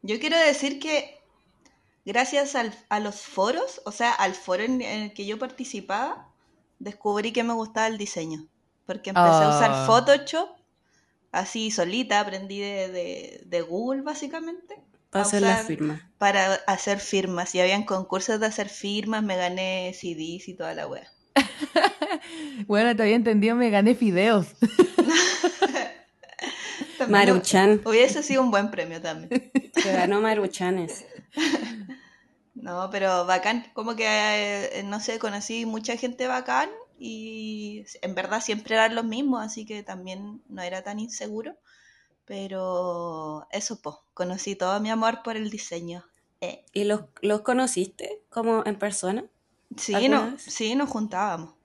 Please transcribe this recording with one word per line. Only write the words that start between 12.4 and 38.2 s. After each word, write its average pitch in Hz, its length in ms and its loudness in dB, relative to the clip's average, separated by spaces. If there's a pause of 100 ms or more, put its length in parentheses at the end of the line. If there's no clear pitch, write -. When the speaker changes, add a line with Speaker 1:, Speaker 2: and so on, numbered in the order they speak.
Speaker 1:
de, 202 280 -4
de, - 580 -8
de 175 160 -2
Google, 233 400 -2
básicamente, 320 760 -8 (340)
Speaker 3:
Pa' 196 100 0
Speaker 1:
a - 20 2
Speaker 3:
hacer 202 200 2
las 196 180 6
Speaker 1:
usar 220 60 -6
Speaker 3:
firmas. 151 360 -4 (160)
Speaker 1:
para 196 360 4 (120)
hacer 196 340 0
firmas. 185 540 -2
Y 180 60 2
habían 196 240 4
concursos 196 540 -2
de 214 80 0
hacer 208 220 -4
firmas, 208 540 -4
me 196 140 -2
gané 185 580 -2
C 185 200 -10
Ds 165 340 -10
y 180 60 -14
toda 165 200 -8
la 151 120 -8
wea. 135 220 -12 (260)
Speaker 2:
<laughs> 180 60 6 (1300)
Bueno, 220 280 4
te 220 80 0
había 214 140 4
entendido, 226 400 4
me 240 140 4
gané 208 240 6
fideos. 208 580 4
<laughs> - 80 -20
Speaker 1:
<laughs> - 2500 0
También 254 120 0 (180)
Speaker 3:
Maruchan. 196 560 8
Speaker 1:
hubiese 226 380 6
sido 269 200 2
un 247 80 4
buen 208 200 2
premio 165 300 -8
también. 170 500 -4 (240)
Speaker 3:
Se 202 180 2
ganó 190 280 4
Maruchanes. 190 840 -2 (300)
Speaker 1:
<laughs> 233 520 -2 (680)
No, 190 380 -8
pero 190 340 2
bacán, 185 480 0
como 220 240 -6
que, 220 100 -2
eh, 208 760 0
no 202 180 -6
sé, 226 180 -6
conocí 226 460 -6
mucha 220 320 -6
gente 247 300 -6
bacán 254 420 -2 (300)
y 220 880 -10 (160)
en 185 120 -6
verdad 190 280 -4